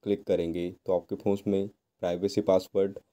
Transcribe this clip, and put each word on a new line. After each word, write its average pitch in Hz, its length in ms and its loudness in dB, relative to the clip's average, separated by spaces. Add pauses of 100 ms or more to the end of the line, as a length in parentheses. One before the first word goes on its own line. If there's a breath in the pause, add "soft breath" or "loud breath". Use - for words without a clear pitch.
क्लिक 101 240 -2
करेंगे 87 420 0 (160)
तो 92 100 0
आपके 87 200 -4
फ़ोन्स 98 320 -2
में 98 200 0 (340)
प्राइवेसी 92 400 0
पासवर्ड 98 580 2 (140)